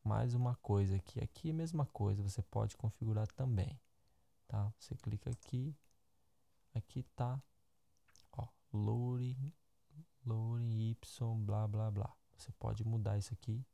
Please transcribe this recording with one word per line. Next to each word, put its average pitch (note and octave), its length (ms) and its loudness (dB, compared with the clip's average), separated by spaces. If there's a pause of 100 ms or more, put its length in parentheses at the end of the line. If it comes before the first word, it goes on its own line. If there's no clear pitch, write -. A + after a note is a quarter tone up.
mais A2+ 300 2
uma B2 240 4
coisa G2 380 4
aqui. - 280 -2
Aqui - 260 -6
é - 20 0
a D#3+ 40 0
mesma D#3+ 320 0
coisa, G2+ 340 0
você G2 200 -2
pode A2 340 -2
configurar G#2+ 580 0
também, B2+ 460 0 (680)
tá? G#2 300 0
Você - 180 -10
clica G#2+ 340 -4
aqui, C3 460 -4 (960)
aqui B2 300 -4 (120)
tá, B2+ 260 0 (920)
ó, - 160 -6 (260)
loading, B2 800 0 (720)
loading A2+ 640 2
Y, A2+ 560 -2
blá, G#2 220 2
blá, G#2+ 220 2
blá. G2+ 240 -2 (220)
Você - 180 -14
pode A2 300 -2
mudar G#2 340 2
isso G2+ 160 -2
aqui A2+ 400 -4